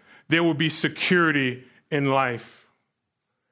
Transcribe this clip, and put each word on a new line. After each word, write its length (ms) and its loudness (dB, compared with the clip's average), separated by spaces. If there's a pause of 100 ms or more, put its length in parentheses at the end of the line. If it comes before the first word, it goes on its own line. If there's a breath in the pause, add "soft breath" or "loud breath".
(280 soft breath)
There 160 2
will 100 2
be 160 -2
security 960 0 (260 loud breath)
in 180 -2
life. 600 -4 (840)